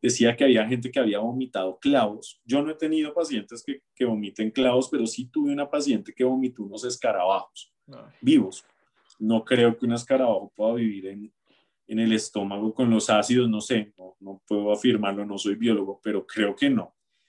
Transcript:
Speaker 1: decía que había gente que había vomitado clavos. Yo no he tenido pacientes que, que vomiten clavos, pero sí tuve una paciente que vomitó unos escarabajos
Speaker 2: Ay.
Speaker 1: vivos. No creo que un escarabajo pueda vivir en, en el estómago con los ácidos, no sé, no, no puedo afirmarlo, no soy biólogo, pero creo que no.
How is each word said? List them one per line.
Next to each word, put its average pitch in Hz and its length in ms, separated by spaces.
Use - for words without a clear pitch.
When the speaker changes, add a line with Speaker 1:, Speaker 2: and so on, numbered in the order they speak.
Speaker 1:
decía 117 360
que 139 80
había 113 220
gente 120 240
que 139 80
había 107 200
vomitado 113 600
clavos. 120 680
Yo 135 180
no 151 80
he 160 40
tenido 156 400
pacientes 147 500
que, 135 180
que 127 100
vomiten 107 460
clavos, 127 400
pero 120 160
sí 127 200
tuve 143 260
una 143 180
paciente 139 440
que 127 100
vomitó 127 400
unos 107 200
escarabajos 98 920
Speaker 2:
Ay. 117 160
Speaker 1:
vivos. 120 440
No 110 260
creo 120 320
que - 80
un 117 80
escarabajo 120 600
pueda 110 200
vivir 101 340
en, 104 260
en 110 100
el 113 140
estómago 104 600
con 123 160
los 113 220
ácidos, 123 400
no 107 100
sé, 110 380
no, - 220
no 98 260
puedo 104 260
afirmarlo, 104 540
no 101 100
soy 98 200
biólogo, 107 460
pero 104 220
creo 104 300
que 143 160
no. 110 240